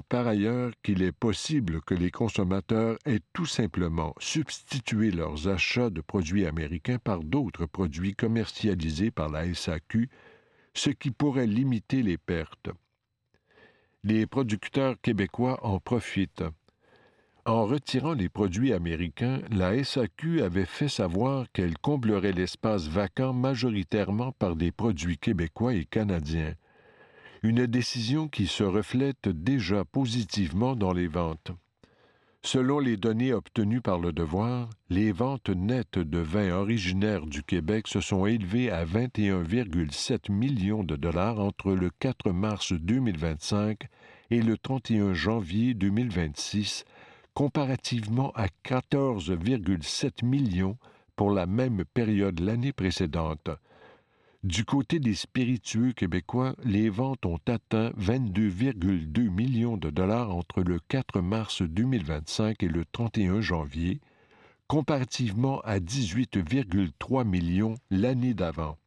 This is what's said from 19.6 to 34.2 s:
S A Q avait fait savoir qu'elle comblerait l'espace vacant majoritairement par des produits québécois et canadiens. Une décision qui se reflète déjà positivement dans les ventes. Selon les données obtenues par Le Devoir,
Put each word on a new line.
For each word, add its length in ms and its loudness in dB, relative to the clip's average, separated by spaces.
S 220 -2
A 100 0
Q 340 -2
avait 240 0
fait 240 -2
savoir 600 0
qu'elle 260 0
comblerait 560 2
l'espace 540 -2
vacant 460 0
majoritairement 1000 0
par 240 0
des 160 2
produits 480 -2
québécois 560 0
et 100 0
canadiens. 680 -2
Une 260 4
décision 600 0
qui 200 -2
se 180 0
reflète 640 0
déjà 560 0
positivement 880 0
dans 160 2
les 160 2
ventes. 460 -4
Selon 380 2
les 180 2
données 340 2
obtenues 480 0
par 180 0
Le 140 0
Devoir, 580 -2